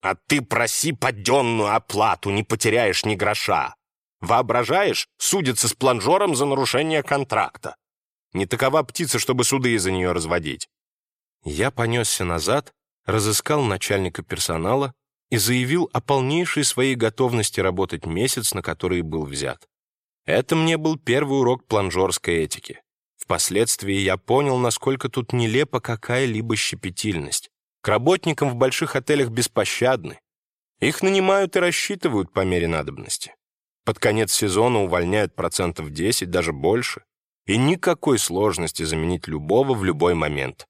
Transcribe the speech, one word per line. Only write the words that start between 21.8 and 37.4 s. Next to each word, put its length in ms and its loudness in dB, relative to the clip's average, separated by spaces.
этики. 440 -6
Впоследствии 800 0
я 220 2
понял, 420 0
насколько 500 -2
тут 240 -6
нелепа 480 0
какая-либо 760 -2
щепетильность. 920 -4
К 60 -2
работникам 600 2
в 40 -6
больших 420 0
отелях 340 0
беспощадны. 880 -2
Их 220 0
нанимают 540 2
и 40 4
рассчитывают 720 -2
по 120 0
мере 240 0
надобности. 640 -6
Под 140 -2
конец 340 2
сезона 500 2
увольняют 520 0
процентов 560 -4
десять, 400 -2
даже 220 0
больше. 500 -2